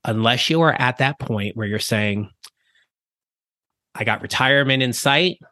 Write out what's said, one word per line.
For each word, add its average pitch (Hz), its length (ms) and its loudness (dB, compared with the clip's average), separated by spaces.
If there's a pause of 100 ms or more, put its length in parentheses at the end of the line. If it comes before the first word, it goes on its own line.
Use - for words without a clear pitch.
Unless 113 440 0
you 165 120 2
are 156 180 2
at 127 180 0
that 139 220 0
point 104 380 -4
where 107 100 -4
you're 104 120 -4
saying, 104 500 -2 (1700)
"I - 80 -6
got 107 180 0
retirement 135 640 2
in 123 100 -2
sight. 151 460 0 (120)